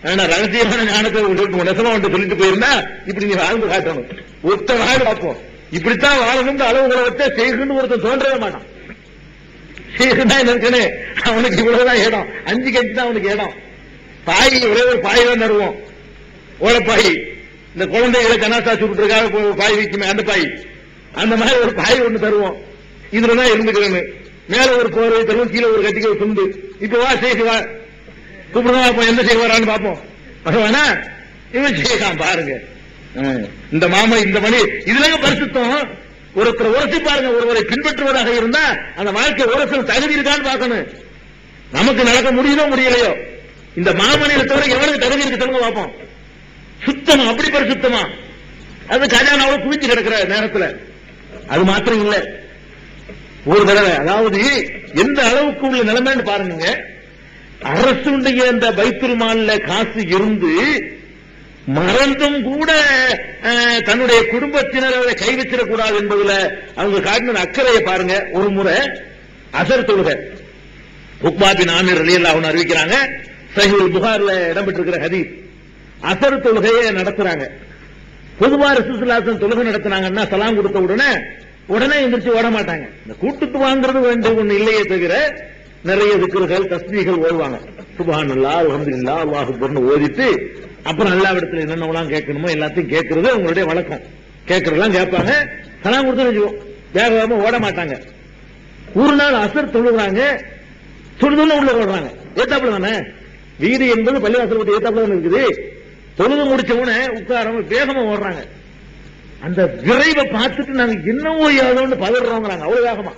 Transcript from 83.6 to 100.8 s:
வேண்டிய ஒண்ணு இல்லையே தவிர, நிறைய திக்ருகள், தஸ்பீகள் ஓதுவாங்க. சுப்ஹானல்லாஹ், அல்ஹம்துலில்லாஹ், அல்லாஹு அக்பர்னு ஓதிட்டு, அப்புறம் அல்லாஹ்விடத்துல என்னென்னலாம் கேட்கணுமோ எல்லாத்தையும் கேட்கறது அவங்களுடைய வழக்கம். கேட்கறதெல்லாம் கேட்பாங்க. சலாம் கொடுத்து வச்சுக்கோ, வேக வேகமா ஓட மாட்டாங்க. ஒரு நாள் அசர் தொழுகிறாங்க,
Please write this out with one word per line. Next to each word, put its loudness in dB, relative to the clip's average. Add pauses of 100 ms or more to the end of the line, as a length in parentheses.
வேண்டிய 2
ஒண்ணு 2
இல்லையே 2
தவிர, 0 (720)
நிறைய 2
திக்ருகள், 0
தஸ்பீகள் -2
ஓதுவாங்க. -2 (380)
சுப்ஹானல்லாஹ், 0
அல்ஹம்துலில்லாஹ், 0
அல்லாஹு -2
அக்பர்னு -2
ஓதிட்டு, 2 (560)
அப்புறம் 0
அல்லாஹ்விடத்துல 0
என்னென்னலாம் -4
கேட்கணுமோ -4
எல்லாத்தையும் -2
கேட்கறது 0
அவங்களுடைய 0
வழக்கம். -4 (460)
கேட்கறதெல்லாம் 0
கேட்பாங்க. 0 (520)
சலாம் 2
கொடுத்து 2
வச்சுக்கோ, 0 (420)
வேக 2
வேகமா 2
ஓட 2
மாட்டாங்க. -4 (920)
ஒரு 4
நாள் 4
அசர் -2
தொழுகிறாங்க, 2 (1000)